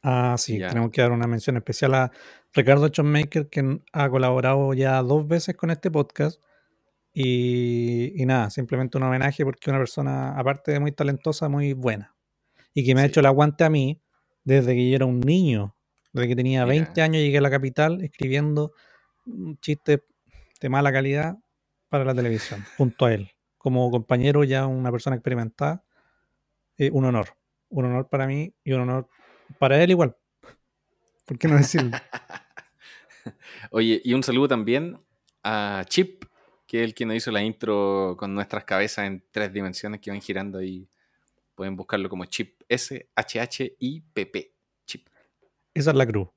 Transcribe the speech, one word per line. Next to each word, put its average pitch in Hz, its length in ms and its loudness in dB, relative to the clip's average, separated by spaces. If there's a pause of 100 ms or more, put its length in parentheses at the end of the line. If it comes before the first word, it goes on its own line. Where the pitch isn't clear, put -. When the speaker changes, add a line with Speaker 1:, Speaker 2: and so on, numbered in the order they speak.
Speaker 1:
Ah, 123 320 0
sí, 113 220 -4
Speaker 2:
Ya. 92 100 -6
Speaker 1:
tenemos 117 220 -2
que 131 100 -2
dar 120 120 4
una 117 160 -2
mención 120 280 -2
especial 131 380 -2
a 131 160 2 (420)
Ricardo 139 360 4
Schummaker, 147 600 0
que 139 300 -2 (140)
ha 143 180 0
colaborado 131 640 2
ya 131 260 2
dos 147 280 2
veces 170 260 -2
con 165 160 -4
este 165 220 -4
podcast. 151 500 -2 (720)
Y, 123 1080 0
y 131 60 0
nada, 123 240 0
simplemente 131 480 -4
un 131 60 0
homenaje 131 400 -2
porque 135 180 -4
es - 60 -6
una 135 100 0
persona, 135 580 -4
aparte 139 360 -2
de 143 80 0
muy 147 100 0
talentosa, 143 580 -2
muy 143 240 0
buena. 120 440 -4 (580)
Y 139 100 0
que 131 120 6
me 135 60 6
ha - 20 6
Speaker 2:
Sí. 139 60 4
Speaker 1:
hecho 156 100 4
el 139 60 8
aguante 147 360 4
a 160 80 4
mí 147 320 0 (400)
desde 131 320 4
que 123 160 2
yo 131 60 4
era 131 100 2
un 123 140 0
niño. 127 560 2 (360)
Desde 123 140 0
que 123 80 0
tenía 127 320 2
Speaker 2:
Mira. 147 160 4
Speaker 1:
veinte 160 180 -2
años 160 220 2
llegué 143 160 2
a 139 40 4
la 139 80 4
capital 147 520 0
escribiendo 147 680 -2 (520)
un 185 360 -12
chiste 147 420 0 (580)
de 139 80 -6
mala 139 240 2
calidad 143 460 -2 (500)
para 139 160 0
la 131 80 0
televisión, 117 580 -2
Speaker 2:
<laughs> - 60 -20
Speaker 1:
junto 127 300 2
a 113 80 4
él. 98 160 -6 (260)
Como 127 360 0
compañero, 127 500 2
ya 135 240 0
una 127 240 -2
persona 123 240 -4
experimentada, 123 680 -4 (920)
eh, 139 160 0
un 135 120 2
honor. 120 320 -2 (320)
Un 139 160 -4
honor 123 240 -2
para 135 180 -2
mí 147 260 -6 (120)
y 139 80 -2
un 127 80 0
honor 127 280 -4 (500)
para 139 240 6
él 175 80 4
igual. 170 260 2 (1080)
¿Por 127 120 -10
qué - 80 0
no 151 100 6
decirlo? 139 340 4
Speaker 2:
<laughs> - 1800 -18
Oye, 113 320 2
y 123 120 0
un 131 80 2
saludo 131 260 2
también 131 500 -2 (460)
a 101 420 -4
Chip, - 380 -2 (420)
que 117 120 -4
es 117 60 0
el 110 100 -6
que 123 100 -8
nos 110 120 -4
hizo 113 140 -6
la 104 120 -2
intro 101 760 -2
con 98 160 -8
nuestras 101 300 -8
cabezas 104 420 -4
en 98 240 -10
tres 104 220 -6
dimensiones 101 480 -8
que 104 100 -14
van 98 120 -10
girando 95 360 -8
ahí. 92 300 -10 (640)
Pueden 95 220 -10
buscarlo 95 320 -6
como 92 160 -10
Chip, - 420 -12
S - 480 -6
H 113 260 -4
H 120 380 -8
I 143 220 -6
P 107 240 -8
P, - 300 -10 (320)
Chip. - 200 -16 (680)
Speaker 1:
Esa 151 160 0
es 143 60 2
la 131 100 4
cruz. 104 300 -4